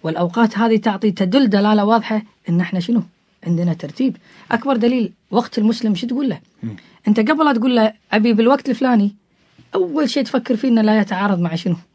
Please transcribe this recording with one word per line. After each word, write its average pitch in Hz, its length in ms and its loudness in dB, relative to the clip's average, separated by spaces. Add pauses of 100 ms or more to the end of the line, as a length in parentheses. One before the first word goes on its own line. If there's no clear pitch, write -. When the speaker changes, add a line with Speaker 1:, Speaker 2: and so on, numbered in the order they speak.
Speaker 1:
والأوقات 175 560 0
هذه 226 180 2
تعطي، 214 340 0
تدل 202 400 2
دلالة 208 340 2
واضحة 214 380 0 (260)
إن 175 120 2
إحنا 180 200 -2
شنو؟ 220 220 0 (440)
عندنا 170 280 0
ترتيب. 170 420 -4 (340)
أكبر 262 260 0
دليل 240 360 0 (180)
وقت 240 280 -2
المسلم 220 360 0
شو 175 120 -8
تقول 262 220 -4
له؟ 160 120 -6 (220)
Speaker 2:
مم. 110 140 -8 (320)
Speaker 1:
أنت 214 120 4
قبل 302 240 2
لا 294 80 2
تقول 247 240 0
له: 220 160 2 (200)
"أبي 220 200 2
بالوقت 240 360 2
الفلاني"، 226 460 0 (600)
أول 311 360 0
شيء 277 140 -2
تفكر 247 320 -2
فيه 262 120 -2
إنه 226 140 4
لا 214 180 4
يتعارض 202 400 -2
مع 165 140 -2
شنو؟ 170 220 -2 (180)